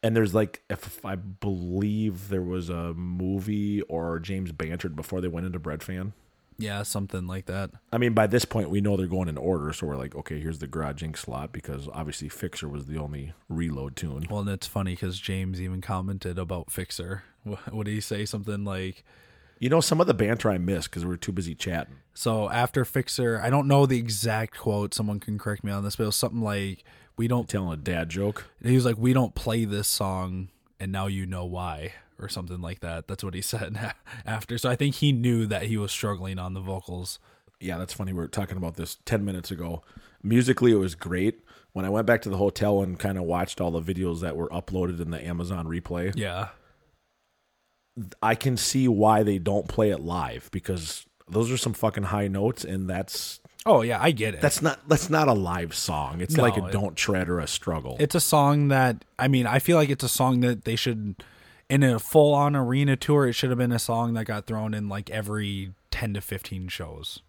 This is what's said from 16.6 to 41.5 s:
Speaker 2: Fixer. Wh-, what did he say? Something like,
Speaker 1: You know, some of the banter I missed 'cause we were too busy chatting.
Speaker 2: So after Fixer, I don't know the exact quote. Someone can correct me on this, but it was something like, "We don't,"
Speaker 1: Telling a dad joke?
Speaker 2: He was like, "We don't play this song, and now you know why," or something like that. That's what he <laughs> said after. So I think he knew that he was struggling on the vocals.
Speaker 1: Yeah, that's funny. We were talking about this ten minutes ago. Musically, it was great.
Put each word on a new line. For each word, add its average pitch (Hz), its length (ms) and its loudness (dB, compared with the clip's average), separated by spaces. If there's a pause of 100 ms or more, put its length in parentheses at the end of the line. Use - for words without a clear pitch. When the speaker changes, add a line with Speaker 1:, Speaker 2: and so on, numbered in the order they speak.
Speaker 2:
Fixer. 92 540 -8 (200)
Wh-, - 300 -10
what 107 120 -4
did 104 80 -4
he 107 60 -2
say? 104 240 -4
Something 104 400 -6
like, 95 380 -6 (560)
Speaker 1:
You 123 100 0
know, 165 120 6
some 160 200 4
of 175 60 6
the 151 80 6
banter 110 340 2
I 95 100 2
missed 87 340 0
'cause 85 120 -6
we 90 60 -2
were 87 60 -2
too - 160 -6
busy 87 240 -4
chatting. 82 400 -6 (160)
Speaker 2:
So 110 380 0
after 123 340 2
Fixer, 120 580 -2
I 127 80 2
don't 139 160 4
know 139 200 8
the 131 120 4
exact 110 600 0
quote. 104 360 0
Someone 104 260 0
can 104 180 -4
correct 104 260 -4
me 101 80 -2
on 101 100 -2
this, 101 140 -4
but 113 80 0
it - 20 0
was 104 100 0
something 117 260 -2
like, 101 420 -2 (320)
"We 113 100 0
don't," 120 220 2
Speaker 1:
Telling 92 240 -2
a 80 100 -4
dad 82 280 -2
joke? 101 340 -2 (180)
Speaker 2:
He 123 140 4
was 127 80 4
like, 117 140 2
"We 123 140 4
don't 127 220 2
play 113 300 0
this 101 240 -2
song, 92 640 -2 (280)
and 95 140 -6
now 98 160 -2
you 95 180 -2
know 92 200 -6
why," 87 480 -6 (240)
or 101 100 -10
something 90 320 -8
like 87 200 -8
that. 82 280 -8
That's 98 160 -8
what 95 100 -6
he 90 80 -6
<laughs> - 100 -4
said 104 420 -6 (320)
after. 110 320 -4
So 131 100 0
I 123 80 2
think 143 200 2
he 147 160 6
knew 120 340 4
that 101 200 0
he 110 100 0
was 101 160 -2
struggling 95 480 -4
on 92 140 -6
the 95 60 -6
vocals. 92 580 -6 (420)
Speaker 1:
Yeah, 87 180 -6
that's 90 160 -8
funny. 95 180 -4
We 90 60 -2
were 80 100 -4
talking 95 280 -4
about 85 180 -4
this 82 300 -8
ten 104 200 0
minutes 92 280 -4
ago. 85 300 -6 (400)
Musically, 120 500 6
it 110 40 8
was 92 200 2
great. 92 440 0 (320)